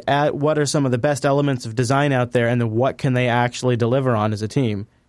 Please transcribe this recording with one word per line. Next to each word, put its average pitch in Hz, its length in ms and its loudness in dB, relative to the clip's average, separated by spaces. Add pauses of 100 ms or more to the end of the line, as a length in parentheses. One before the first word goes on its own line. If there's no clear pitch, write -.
at 143 300 0
what 151 200 0
are 147 100 0
some 139 200 0
of 123 60 0
the 123 60 0
best 147 280 0
elements 139 400 0
of 110 80 -10
design 135 380 2
out 123 180 0
there, 117 160 2
and 120 140 2
then 117 100 0
what 120 260 0
can 131 180 -2
they 123 120 0
actually 120 480 0
deliver 120 400 0
on 107 180 0
as 104 80 -6
a 110 60 -4
team. 107 400 -2 (220)